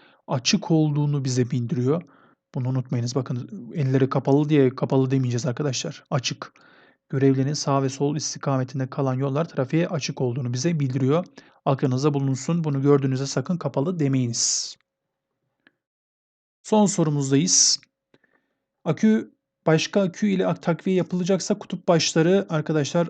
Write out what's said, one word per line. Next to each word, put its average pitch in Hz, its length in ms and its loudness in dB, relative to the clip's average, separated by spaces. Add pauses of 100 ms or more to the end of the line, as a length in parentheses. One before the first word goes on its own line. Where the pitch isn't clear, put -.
(260)
açık 190 440 -2
olduğunu 147 540 2
bize 127 260 0
bildiriyor. 123 520 -2 (520)
Bunu 127 140 -2
unutmayınız. 123 460 -4
Bakın 123 600 -6
elleri 135 340 2
kapalı 143 400 2
diye 135 260 4
kapalı 135 360 0
demeyeceğiz 123 360 0
arkadaşlar. 135 640 -6
Açık. - 420 -4 (560)
Görevlinin 135 440 2
sağ 139 300 0
ve 135 60 -2
sol 143 280 -2
istikametinde 131 720 -4
kalan 135 240 -2
yollar 139 340 -2
trafiğe 160 400 -2
açık - 320 -6
olduğunu 123 320 -2
bize 151 280 -2
bildiriyor. 135 460 0 (380)
Aklınızda 139 500 0
bulunsun. 139 500 -2
Bunu 139 180 -2
gördüğünüzde 139 440 2
sakın 139 300 -4
kapalı 165 420 -4
demeyiniz. 131 800 -2 (1900)
Son 214 240 4
sorumuzdayız. 147 920 2 (1040)
Akü, 220 480 2 (340)
başka 160 360 2
akü 185 240 -2
ile 185 200 0
ak-, 180 160 -2
takviye 185 340 0
yapılacaksa 180 640 -2
kutup - 300 -6
başları 175 600 4
arkadaşlar 156 600 0